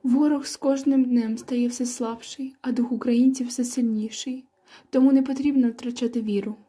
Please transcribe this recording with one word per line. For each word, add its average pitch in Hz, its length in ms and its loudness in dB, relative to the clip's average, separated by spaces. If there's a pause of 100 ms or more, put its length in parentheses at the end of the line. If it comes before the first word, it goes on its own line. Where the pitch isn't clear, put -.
Ворог 285 440 2
з - 100 -10
кожним 269 480 2
днем 233 340 0
стає 240 300 -2
все 240 180 -4
слабший, 240 760 -8
а 254 100 -4
дух 247 200 -2
українців 247 540 2
все 247 180 -4
сильніший. 233 800 -4 (460)
Тому 262 220 6
не 269 100 6
потрібно 269 480 2
втрачати 240 520 -4
віру. 208 320 -2 (140)